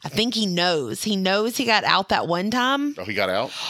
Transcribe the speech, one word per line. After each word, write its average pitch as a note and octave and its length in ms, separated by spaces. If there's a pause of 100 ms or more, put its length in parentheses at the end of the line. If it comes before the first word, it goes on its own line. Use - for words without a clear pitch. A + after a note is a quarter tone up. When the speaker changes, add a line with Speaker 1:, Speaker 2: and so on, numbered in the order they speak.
Speaker 1:
I - 40
think G#3+ 260
he A3 120
knows. E3+ 560
He G#3+ 140
knows G3+ 400
he C#4 80
got A3 180
out F#3+ 280
that D3+ 180
one F3+ 240
time. C#4 440
Speaker 2:
Oh, F#2 80
he G#2+ 100
got G2 140
out? G#2 280
Speaker 1:
<gasps> - 140